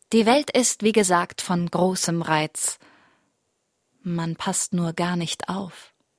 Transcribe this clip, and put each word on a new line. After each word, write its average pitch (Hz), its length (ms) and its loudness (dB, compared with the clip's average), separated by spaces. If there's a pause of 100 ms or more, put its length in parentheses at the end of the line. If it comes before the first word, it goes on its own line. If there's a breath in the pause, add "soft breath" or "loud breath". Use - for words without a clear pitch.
(140)
Die 226 120 6
Welt 269 260 4
ist, - 320 0
wie 220 80 4
gesagt, 180 500 2
von 175 280 -2
großem 175 520 0
Reiz. 156 580 -2 (1200 soft breath)
Man 170 320 -4
passt - 360 -4
nur 170 220 0
gar 175 220 -2
nicht 170 340 -4
auf. 185 440 -10 (260)